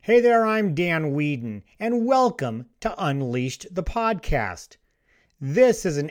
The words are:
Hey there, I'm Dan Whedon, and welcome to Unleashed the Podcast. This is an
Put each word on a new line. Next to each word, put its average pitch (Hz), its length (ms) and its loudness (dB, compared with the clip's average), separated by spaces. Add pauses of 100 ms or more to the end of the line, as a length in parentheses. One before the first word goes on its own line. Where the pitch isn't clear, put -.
(100)
Hey 240 80 8
there, 233 260 4
I'm 220 300 0
Dan 160 380 0
Whedon, 127 500 -4 (160)
and 233 260 -2
welcome 233 640 0 (140)
to - 180 -4
Unleashed 131 720 -4
the 180 120 -4
Podcast. 160 920 -4 (640)
This 208 460 2
is 151 120 0
an 151 120 -4